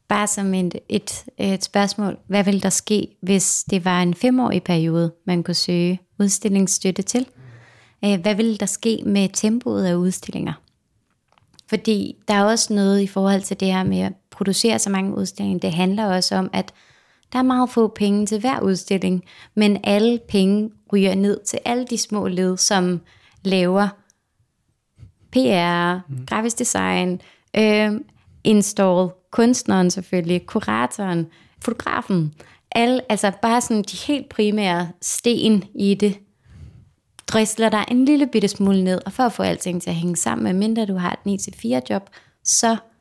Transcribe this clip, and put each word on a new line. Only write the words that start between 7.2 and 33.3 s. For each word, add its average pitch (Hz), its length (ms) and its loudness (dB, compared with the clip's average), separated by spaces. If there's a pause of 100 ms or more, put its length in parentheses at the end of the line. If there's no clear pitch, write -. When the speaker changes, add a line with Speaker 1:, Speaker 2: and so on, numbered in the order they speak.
Speaker 1:
Øh, 202 160 2
hvad 208 140 0
ville 220 220 0
der 202 100 -2
ske - 400 -2
med 202 260 2
tempoet 214 520 0
af 180 100 2
udstillinger? 175 580 -2 (1160)
Fordi 214 480 -2 (120)
der 208 60 2
er 202 100 4
også 220 300 2
noget 202 260 2
i 196 60 0
forhold 196 360 0
til 190 180 -8
det 190 120 0
her 185 120 2
med 190 160 0
at 190 120 -2 (180)
producere 208 480 0
så 202 120 -2
mange 196 280 -2
udstillinger. 196 420 -4
Det 190 120 -2
handler 190 340 0
også 185 300 0
om, 190 160 -2
at 190 200 -4 (600)
der 254 60 -2
er 254 40 2
meget 254 280 2
få 226 180 2
penge 208 380 0
til 208 140 -4
hver 247 200 -2
udstilling, 185 640 0 (300)
men 208 300 4
alle 220 340 2 (100)
penge 208 420 2 (220)
ryger 190 220 4
ned 202 300 2
til - 200 -6
alle 247 260 -2
de 233 80 -2
små 202 300 -4
led, 185 280 0
som 180 440 0 (440)
laver 190 440 2 (1400)
P - 40 -2
R, 175 720 2
Speaker 2:
Mm. 131 180 -10
Speaker 1:
grafisk 220 320 -4
design, 185 640 -2 (360)
øh, 214 360 2 (520)
install, 190 640 2 (220)
kunstneren 214 600 2
selvfølgelig, 175 560 -4
kuratoren, 208 800 -4 (340)
fotografen. 175 720 -4 (380)
Alle, 247 280 2 (120)
altså 202 200 0 (100)